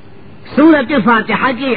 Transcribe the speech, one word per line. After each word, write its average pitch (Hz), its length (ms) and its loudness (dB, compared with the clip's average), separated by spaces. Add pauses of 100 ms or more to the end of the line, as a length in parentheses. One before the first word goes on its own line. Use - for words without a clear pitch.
(560)
سورت 285 500 2
فاتحہ 226 460 0
کې 254 260 -4